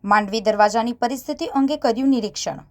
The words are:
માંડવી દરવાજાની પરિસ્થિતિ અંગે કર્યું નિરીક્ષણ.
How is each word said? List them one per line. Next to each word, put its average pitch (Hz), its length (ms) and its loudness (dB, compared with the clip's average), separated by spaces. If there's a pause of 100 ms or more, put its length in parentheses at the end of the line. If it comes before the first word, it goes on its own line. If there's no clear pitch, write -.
માંડવી 208 360 2
દરવાજાની 214 520 2
પરિસ્થિતિ 277 540 -4
અંગે 277 300 0
કર્યું 262 320 0
નિરીક્ષણ. 202 500 -2 (120)